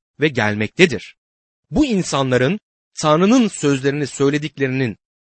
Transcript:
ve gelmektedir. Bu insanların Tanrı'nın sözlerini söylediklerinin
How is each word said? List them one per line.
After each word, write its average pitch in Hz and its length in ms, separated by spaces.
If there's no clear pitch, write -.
ve 147 80
gelmektedir. 110 880
Bu 269 140
insanların 143 760
Tanrı'nın 196 460
sözlerini 139 600
söylediklerinin 135 920